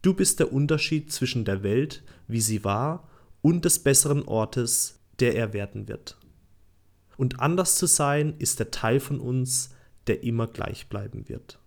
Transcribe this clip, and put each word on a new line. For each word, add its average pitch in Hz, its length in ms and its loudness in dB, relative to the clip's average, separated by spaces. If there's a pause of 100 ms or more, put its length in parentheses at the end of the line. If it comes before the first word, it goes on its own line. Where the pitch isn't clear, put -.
Du 190 120 4
bist - 240 2
der 151 140 2
Unterschied 147 600 0
zwischen 123 320 -2
der 98 180 -2
Welt, 123 420 0 (240)
wie 113 120 -2
sie 110 220 0
war, 117 460 -2 (340)
und 165 220 4
des - 160 2
besseren 139 420 4
Ortes, - 800 -2 (180)
der 123 160 4
er 110 180 -2
werden 101 360 -8
wird. - 280 -14 (1000)
Und 131 240 -2
anders 175 360 2
zu 180 100 0
sein, 151 520 2
ist - 200 -4
der 113 120 -2
Teil 120 300 2
von 135 200 -6
uns, 127 500 -2 (360)
der - 160 0
immer 113 240 0
gleich - 420 -8
bleiben 104 400 -10
wird. - 380 -14